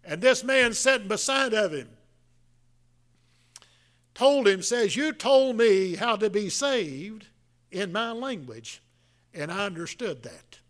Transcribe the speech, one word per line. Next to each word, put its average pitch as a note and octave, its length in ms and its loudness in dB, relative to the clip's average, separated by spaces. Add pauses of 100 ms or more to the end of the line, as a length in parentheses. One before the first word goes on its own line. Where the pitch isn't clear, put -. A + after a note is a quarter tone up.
And E3 200 -10
this B3+ 200 2
man B3+ 300 2
sitting B3 340 0
beside C4 460 -2
of G#3 200 0
him B2+ 160 -10 (2250)
told C4+ 340 6
him, G3 140 2
says, A3 340 0
"You D4+ 160 0
told C4 440 4
me F#3+ 380 4
how A3 220 0
to G#3 140 -2
be G3+ 180 -2
saved G#3 760 -4 (440)
in F#3+ 220 -6
my A#3 180 -4
language, F3+ 720 -10 (520)
and D3+ 180 -8
I G3+ 140 -4
understood E3 560 -8
that." - 360 -20 (120)